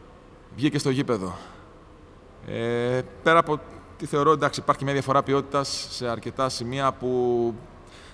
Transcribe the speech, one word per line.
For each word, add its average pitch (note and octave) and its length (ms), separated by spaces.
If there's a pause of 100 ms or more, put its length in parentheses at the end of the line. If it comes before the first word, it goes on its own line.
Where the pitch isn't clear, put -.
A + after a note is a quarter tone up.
(560)
βγήκε D3 220
στο C#3 120
γήπεδο. A2 460 (1120)
Ε, A#2+ 540 (220)
πέρα E3 160
από D3+ 200 (380)
τι - 80
θεωρώ, D3 260
εντάξει, C#3+ 280
υπάρχει - 240
μια C#3 100
διαφορά C3+ 300
ποιότητας C#3 680
σε - 180
αρκετά A#2 420
σημεία C3 420
που B2 640 (600)